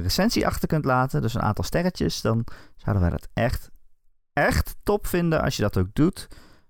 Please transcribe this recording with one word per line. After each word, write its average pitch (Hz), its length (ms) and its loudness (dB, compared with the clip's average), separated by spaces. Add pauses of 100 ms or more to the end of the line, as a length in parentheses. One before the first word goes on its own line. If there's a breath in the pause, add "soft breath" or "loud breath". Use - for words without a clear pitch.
recensie 185 460 2
achter - 200 0
kunt 151 180 0
laten, 131 360 2
dus 113 120 -2
een - 80 -2
aantal 101 220 0
sterretjes, - 580 -2
dan 113 240 0 (300 loud breath)
zouden 104 280 0
wij 87 80 4
dat - 220 -6
echt, - 360 -2 (640)
echt - 500 0
top 208 240 0
vinden 170 340 2
als - 140 -2
je - 60 -4
dat 104 160 0
ook 92 160 0
doet. - 340 2 (420 soft breath)